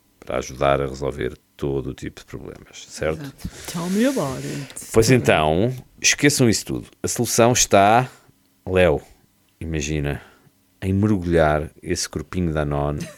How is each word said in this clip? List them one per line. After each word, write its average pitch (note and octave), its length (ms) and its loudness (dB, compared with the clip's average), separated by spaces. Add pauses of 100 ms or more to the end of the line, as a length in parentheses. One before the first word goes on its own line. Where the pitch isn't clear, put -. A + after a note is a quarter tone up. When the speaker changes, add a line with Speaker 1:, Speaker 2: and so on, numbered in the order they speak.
(200)
Speaker 1:
Para - 200 -6
ajudar C#2 420 0
a C#2 40 -4
resolver C2 520 -8 (180)
todo C2+ 360 -6
o - 20 -8
tipo - 260 -14
de - 60 -20
problemas, - 640 -18
certo? D#2+ 320 -6
Speaker 2:
Exato. - 280 -14 (220)
Speaker 3:
Tell F3 200 -8
me G#3+ 140 0
about C#3 400 -4
it. C#3+ 220 -10 (240)
Speaker 1:
Pois A2+ 180 4
então, G2+ 640 4 (280)
esqueçam C#3+ 480 2
isso - 160 0
tudo. A#1+ 220 -8 (140)
A - 60 -4
solução A#2+ 460 2
está, A2 560 4 (580)
Léo, F2+ 340 4 (580)
imagina, D2+ 640 -4 (600)
em F#2+ 120 -2
mergulhar E2+ 760 2 (120)
esse E2+ 260 -4
corpinho E2 460 -4
Danone D2 520 -2 (120)